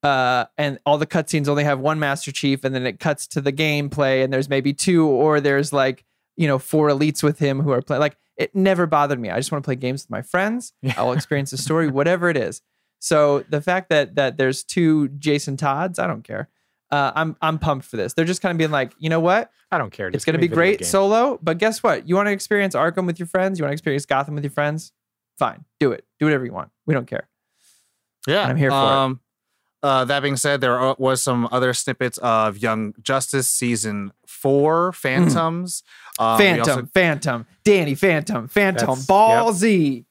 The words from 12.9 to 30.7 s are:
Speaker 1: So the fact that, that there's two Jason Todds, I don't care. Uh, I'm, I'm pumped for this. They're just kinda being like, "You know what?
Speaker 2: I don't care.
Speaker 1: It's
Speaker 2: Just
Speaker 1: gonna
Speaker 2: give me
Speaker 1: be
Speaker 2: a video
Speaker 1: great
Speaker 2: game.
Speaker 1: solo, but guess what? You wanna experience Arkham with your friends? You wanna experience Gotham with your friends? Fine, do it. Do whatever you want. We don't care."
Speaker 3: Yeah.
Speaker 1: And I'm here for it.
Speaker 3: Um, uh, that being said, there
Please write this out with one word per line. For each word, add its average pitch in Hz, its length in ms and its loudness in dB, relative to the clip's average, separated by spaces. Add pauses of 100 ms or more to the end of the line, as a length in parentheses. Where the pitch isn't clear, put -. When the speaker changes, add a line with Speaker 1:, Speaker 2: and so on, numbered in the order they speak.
Speaker 1:
So 147 500 4
the 147 120 -2
fact 185 280 -2
that, 143 260 2
that 135 220 0
there's 131 260 0
two 156 460 2
Jason 143 480 -2
Todds, 151 420 -2
I - 80 0
don't 113 160 -6
care. - 260 -10 (420)
Uh, 143 240 0
I'm, 160 260 -2
I'm 160 180 0
pumped 143 260 -2
for - 120 -14
this. 101 160 -4
They're 165 120 2
just 180 160 -4
kinda 175 140 -2
being 160 160 0
like, 135 280 -2
"You 160 100 -4
know 165 120 2
what? 185 300 2 (200)
Speaker 2:
I 180 80 0
don't 110 120 -4
care. 101 180 -8
Speaker 1:
It's 90 60 -8
Speaker 2:
Just - 120 -4
Speaker 1:
gonna 160 100 0
Speaker 2:
give 160 40 2
me 170 80 2
Speaker 1:
be - 40 -4
Speaker 2:
a - 20 -2
video 170 160 4
Speaker 1:
great 208 80 0
Speaker 2:
game. 180 100 -6
Speaker 1:
solo, 220 520 2
but 165 180 -2
guess 220 220 0
what? 175 260 0
You 175 80 0
wanna 202 160 2
experience 196 440 -2
Arkham 170 320 0
with 170 120 -4
your 175 80 -6
friends? 190 300 -2
You 156 60 -2
wanna 143 100 -2
experience 143 320 -4
Gotham 143 300 -2
with 147 80 -6
your 143 80 -6
friends? 147 400 -4 (480)
Fine, - 240 -4 (160)
do 139 140 2
it. - 120 -10 (140)
Do 151 60 0
whatever 139 200 0
you 117 80 -10
want. 90 160 -12 (160)
We 156 80 0
don't 127 140 -2
care." - 220 -8 (960)
Speaker 3:
Yeah. 185 160 2
Speaker 1:
And 139 80 -2
I'm 135 60 -2
here 139 120 2
for 131 60 2
it. 135 40 2 (100)
Speaker 3:
Um, 135 300 0 (640)
uh, 131 240 2
that 139 160 0
being 139 160 -2
said, 143 240 0
there 123 180 2